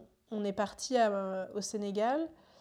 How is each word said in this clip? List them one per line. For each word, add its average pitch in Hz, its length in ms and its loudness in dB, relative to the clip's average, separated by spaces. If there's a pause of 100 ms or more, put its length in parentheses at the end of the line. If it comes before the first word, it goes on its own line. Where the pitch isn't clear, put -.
(320)
on 208 120 -2
est 202 80 0
parti 208 460 -2
à, 196 580 2
au 208 60 -2
Sénégal, 214 640 0 (340)